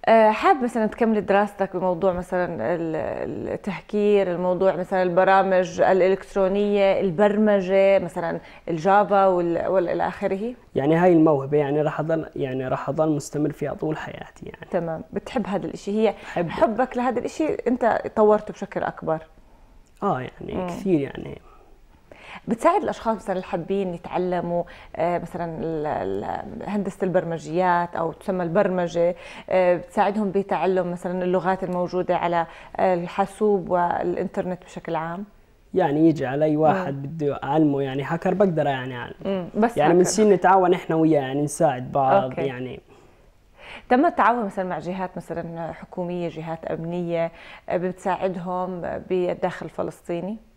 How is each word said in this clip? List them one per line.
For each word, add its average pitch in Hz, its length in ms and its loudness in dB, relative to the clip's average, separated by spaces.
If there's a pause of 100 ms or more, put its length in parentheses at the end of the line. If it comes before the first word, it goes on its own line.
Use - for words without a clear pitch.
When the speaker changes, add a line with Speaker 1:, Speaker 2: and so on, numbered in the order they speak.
Speaker 1:
آه، 220 220 8
حاب 294 340 2
مثلًا 226 220 0
تكمل 214 400 0
دراستك 196 500 0
بموضوع 180 360 0
مثلًا 180 320 -2 (300)
ال-، 160 800 -4
التهكير، 202 760 0
الموضوع 180 440 2
مثلًا 185 260 -2
البرامج 185 800 4
الإلكترونية، 190 1200 2
البرمجة، 196 960 4
مثلًا 170 420 -4 (280)
الجافا 190 580 4
وال-، 175 400 2
وال-، 185 220 2
إلى 170 200 0
آخره؟ 196 460 -4 (200)
Speaker 2:
يعني 147 220 2
هاي 180 160 6
الموهبة 147 460 4
يعني 147 240 0
راح 147 180 -2
أضل، 160 260 -2 (100)
يعني 131 320 -4
راح 131 200 -4
أضل 156 220 0
مستمر 147 420 -2
فيها 135 220 -6
طول 156 220 -4
حياتي - 500 -14
يعني. - 240 -16
Speaker 1:
تمام، 165 320 -4 (100)
بتحب 202 340 -6
هذا 190 200 -4
الإشي، - 240 -10 (180)
هي - 60 0 (200)
Speaker 2:
بحب. 175 160 -2
Speaker 1:
حبك 254 460 0
لهذا 247 220 0
الإشي - 280 -4 (220)
أنت 247 340 0 (140)
طورته 214 360 4
بشكل 180 300 -8
أكبر. 160 360 -4 (840)
Speaker 2:
آه، 170 180 -2
يعني - 340 -12
Speaker 1:
مم. 185 120 -6
Speaker 2:
كثير 175 340 0
يعني. - 380 -8 (1120)
Speaker 1:
بتساعد 320 340 2
الأشخاص 220 340 -4
مثلًا 190 200 -8
اللي 185 100 -6
حابين 190 480 -4
يتعلموا، 175 680 -4 (340)
آه، 175 220 0
مثلًا 170 440 -8
ال-، 160 240 -4
ال-، - 840 -6
هندسة 196 340 -4
البرمجيات 175 960 0
أو 165 160 -2
تسمى 185 320 -4
البرمجة، 175 720 0 (340)
آه، 180 260 4
بتساعدهم 202 540 0
بتعلم 180 600 0
مثلًا 180 320 -4
اللغات 185 400 0
الموجودة 180 520 -2
على، 170 300 0 (300)
آه، 185 180 4
الحاسوب 190 760 -2
والإنترنت 180 920 -2
بشكل 170 320 -8
عام؟ 170 280 -6 (500)
Speaker 2:
يعني 160 340 4
يجي 147 180 2
علي 151 300 2
واحد 156 380 2
Speaker 1:
مم. 139 80 -10
Speaker 2:
بده 143 420 -4
أعلمه 139 380 2
يعني 135 200 -4
هاكر 165 320 -2
بقدر 175 320 2
يعني 131 300 -4
أعلمه. - 180 -10 (100)
Speaker 1:
مم، 190 320 -4
بس 226 200 2
Speaker 2:
يعني 151 140 4
Speaker 1:
هاكر. 170 80 6
Speaker 2:
بنصير 196 300 4
نتعاون 185 460 6
إحنا 170 220 -2
وياه، 156 240 4
يعني 135 220 -2
نساعد 143 500 -2
بعض 139 300 4
Speaker 1:
أوكي. 131 240 -6
Speaker 2:
يعني. 127 340 -8 (1080)
Speaker 1:
تم 254 180 4
التعاون 226 380 2
مثلًا 190 200 -4
مع 180 140 -4
جهات 185 380 -6
مثلًا 165 560 -8
حكومية، 175 560 -6
جهات 160 360 -8
أمنية، 165 680 -4 (360)
آه، - 80 -2
بتساعدهم 180 1040 -4 (300)
بالداخل 180 560 -4
الفلسطيني؟ 170 720 -8 (200)